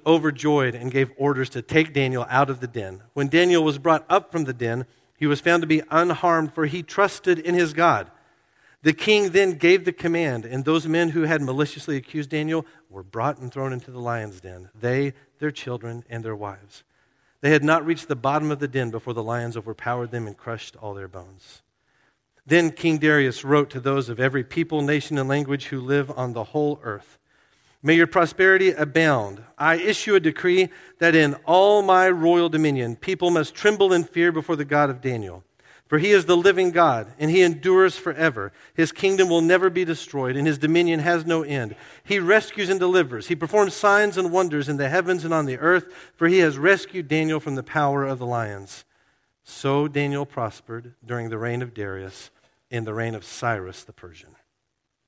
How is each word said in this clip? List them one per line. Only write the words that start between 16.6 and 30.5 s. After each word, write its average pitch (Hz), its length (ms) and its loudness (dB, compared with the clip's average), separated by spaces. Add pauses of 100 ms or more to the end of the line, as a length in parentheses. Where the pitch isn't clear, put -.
They 143 100 2
had 147 120 4
not 156 220 2
reached 165 220 -4
the 143 80 -4
bottom 147 340 -2
of 147 80 -4
the 143 100 -6
den 127 220 -4
before 113 240 -8
the 117 80 -8
lions 117 340 -6
overpowered 120 540 -8
them 117 160 -8
and 101 100 -14
crushed - 400 -14
all 104 200 -14
their 98 120 -14
bones. 92 540 -20 (840)
Then 165 280 2
King 160 260 0
Darius 143 460 2
wrote 143 260 2
to 131 100 -10
those 135 300 -2
of 113 100 -8
every 131 240 0
people, 165 380 -4
nation, 143 380 -2
and 131 100 -2
language 139 360 -4
who 139 140 -8
live 135 380 -2
on 123 160 -6
the 113 120 -8
whole 147 360 -4
earth, 107 380 -12 (640)
"May 151 100 4
your 165 140 6
prosperity 185 640 4
abound. 139 720 0 (140)
I 160 180 2
issue 202 400 0
a 190 40 6
decree 180 500 0 (280)